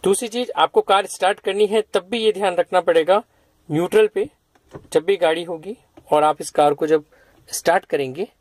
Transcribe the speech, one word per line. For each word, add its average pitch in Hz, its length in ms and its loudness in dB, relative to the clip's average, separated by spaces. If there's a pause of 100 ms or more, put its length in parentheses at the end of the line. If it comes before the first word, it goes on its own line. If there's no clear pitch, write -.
दूसरी 196 240 0
चीज़, 240 240 -6
आपको 160 300 0
कार 196 260 0
start 196 320 -4
करनी 202 280 0
है 214 140 0 (120)
तब 185 160 -2
भी 233 100 -4
ये 220 120 2
ध्यान 190 240 -2
रखना 180 260 0
पड़ेगा 175 400 2 (480)
neutral 180 380 2
पे 214 220 -4 (640)
जब 156 100 2
भी 190 140 0
गाड़ी 170 260 0
होगी 170 320 -12 (360)
और 151 120 4
आप 151 180 0
इस 151 100 -12
कार 147 220 2
को 151 140 -4
जब 151 160 2 (460)
start - 360 0
करेंगे 143 420 -6 (140)